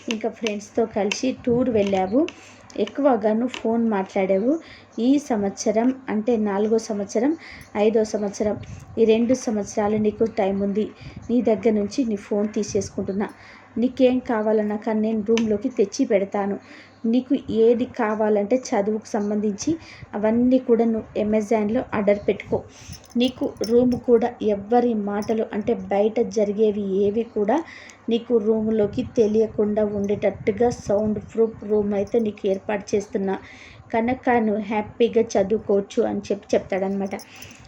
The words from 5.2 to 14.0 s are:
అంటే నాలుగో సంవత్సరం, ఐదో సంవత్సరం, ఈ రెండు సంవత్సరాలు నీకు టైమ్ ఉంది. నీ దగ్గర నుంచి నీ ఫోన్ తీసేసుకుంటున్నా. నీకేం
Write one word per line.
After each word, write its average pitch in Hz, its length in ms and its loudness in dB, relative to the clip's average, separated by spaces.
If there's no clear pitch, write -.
అంటే 214 240 0
నాలుగో 214 360 0
సంవత్సరం, 220 540 -2
ఐదో 214 300 4
సంవత్సరం, 208 520 -2
ఈ 220 80 6
రెండు 226 300 4
సంవత్సరాలు 214 600 -2
నీకు 214 360 2
టైమ్ 196 300 0
ఉంది. 202 240 0
నీ 240 180 0
దగ్గర 220 300 2
నుంచి 208 320 0
నీ 220 120 -2
ఫోన్ 208 320 -2
తీసేసుకుంటున్నా. 202 800 -4
నీకేం 254 440 2